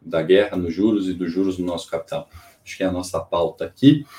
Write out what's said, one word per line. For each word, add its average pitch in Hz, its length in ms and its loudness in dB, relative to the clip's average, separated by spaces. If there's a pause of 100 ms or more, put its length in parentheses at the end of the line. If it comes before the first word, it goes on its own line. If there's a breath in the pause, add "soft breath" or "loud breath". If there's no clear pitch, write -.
Da 82 200 -2
guerra 95 340 4
nos 87 180 -2
juros 98 340 2
e 90 60 -2
dos 87 180 -4
juros 92 260 0
no 90 60 -2
nosso 87 260 -6
capital. 80 380 -6 (340 soft breath)
Acho - 140 -16
que - 60 -6
é 95 40 0
a 92 60 0
nossa 90 280 -6
pauta 85 440 -4
aqui. 143 400 4 (140 loud breath)